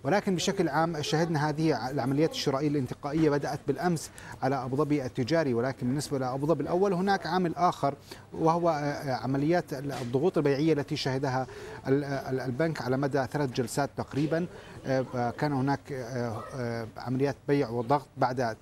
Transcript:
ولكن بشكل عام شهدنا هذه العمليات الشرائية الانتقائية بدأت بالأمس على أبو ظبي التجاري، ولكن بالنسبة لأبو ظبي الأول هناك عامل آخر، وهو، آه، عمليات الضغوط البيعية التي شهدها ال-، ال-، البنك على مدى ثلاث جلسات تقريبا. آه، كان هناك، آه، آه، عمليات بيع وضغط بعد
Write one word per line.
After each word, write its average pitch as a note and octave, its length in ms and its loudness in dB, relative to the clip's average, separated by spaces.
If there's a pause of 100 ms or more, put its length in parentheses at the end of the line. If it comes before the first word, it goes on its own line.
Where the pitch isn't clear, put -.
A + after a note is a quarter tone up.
ولكن F#3 320 2
بشكل F3+ 340 0
عام D#3+ 320 0
شهدنا D#3 480 0
هذه C#3+ 400 0
العمليات C#3 420 2
الشرائية D3 360 0
الانتقائية D3 640 0
بدأت C#3+ 380 0
بالأمس D3+ 420 0 (320)
على C3 220 2
أبو C3 120 -4
ظبي C#3+ 300 2
التجاري، C3+ 480 0
ولكن B2 340 0
بالنسبة C#3 320 -2
لأبو C3+ 280 -2
ظبي D3 160 2
الأول F3+ 300 2
هناك F#3+ 340 0
عامل F3 280 0
آخر، D#3 400 2 (380)
وهو، E3+ 360 4
آه، D3 440 -2
عمليات D3 600 0
الضغوط C3+ 640 0
البيعية D3 360 4
التي C#3+ 220 0
شهدها C3 520 0 (400)
ال-، C#3 160 4
ال-، C3+ 360 -4
البنك C3+ 420 -2
على C3 160 0
مدى C#3 340 2
ثلاث C#3+ 200 0
جلسات C3+ 460 0
تقريبا. D#3 500 -2 (380)
آه، B2+ 440 0
كان D3 240 -2
هناك، C#3 380 -2
آه، A#2+ 520 -4 (120)
آه، A#2 320 -4 (100)
عمليات C3 380 0 (120)
بيع C#3+ 220 2
وضغط A#2+ 380 2 (100)
بعد B2 440 0